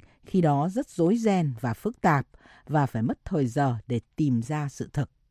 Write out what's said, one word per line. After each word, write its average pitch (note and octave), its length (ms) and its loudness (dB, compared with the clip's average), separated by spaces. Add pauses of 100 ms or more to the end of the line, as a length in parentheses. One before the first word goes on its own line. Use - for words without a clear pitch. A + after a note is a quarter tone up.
(260)
khi F#3 160 0
đó D3 280 2
rất A#3+ 200 -4
rối F3 280 2
ren F#3 440 0
và A#2 120 -2
phức - 280 -8
tạp D3 260 2 (400)
và C#3+ 180 2
phải A#2 160 -4
mất - 240 -4
thời D3+ 200 0
giờ B2 300 0 (120)
để A#2+ 120 -2 (160)
tìm C3 260 2
ra D3 280 -4
sự - 240 -10
thật. C#3 160 -4 (220)